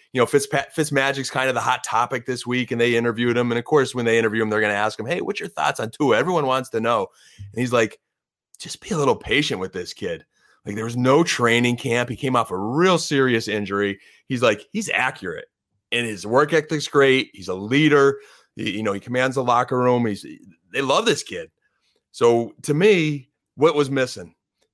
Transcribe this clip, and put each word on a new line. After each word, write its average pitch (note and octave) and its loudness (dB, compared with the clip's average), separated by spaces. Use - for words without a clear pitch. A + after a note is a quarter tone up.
you B2+ 2
know, A#2 6
Fitzpa-, C#3 0
Fitzmagic's C#3 -2
kind C3 -2
of B2 -2
the A2+ -2
hot B2 -2
topic B2 -2
this B2 -6
week, B2 -2
and A#2 -2
they A#2+ 4
interviewed A#2 2
him. A#2+ 0
And, A#2 0
of A#2+ -6
course, C3+ 2
when A#2+ -4
they A#2 4
interview A2+ 0
him, A2 0
they're G#2+ 0
gonna G#2 0
ask G#2+ -2
him, G#2+ -8
"Hey, E3+ -4
what's - -6
your E3+ -8
thoughts D3+ -4
on A2+ -6
Tua?" B2 2
Everyone D3+ 0
wants C3 -2
to A2+ -4
know. A2+ 0
And G2+ -10
he's B2 -2
like, A2+ 0
"Just - -14
be - -14
a F3 -2
little C3+ 2
patient B2+ -2
with F#2 -8
this F2+ -10
kid." E2+ -10
Like, G2+ -8
there A2 -6
was A#2 -8
no C3 4
training A#2+ 2
camp. A#2+ -2
He A#2 -8
came B2+ -4
off A#2 0
a F#2 -4
real D3+ 2
serious B2+ 0
injury. G2+ -2
He's B2 -2
like, A2 0
he's G#3 -6
accurate. F#2+ -6
And A#2+ -2
his G2+ -10
work C#3+ 2
ethic's D#3 -2
great. C3+ 4
He's F2+ -14
a F#2 -4
leader. C#3 4
He, G#2+ -6
you A2 -6
know, G2+ -2
he G2 -6
commands B2+ -4
the C3+ 0
locker B2 0
room. B2 2
He's, G2+ -4
they C3 -2
love C#3+ 2
this F#3 0
kid. E2 -12
So A#2 2
to D3+ -2
me, D#3 2
what D3+ 4
was C#3+ 2
missing? B2+ -4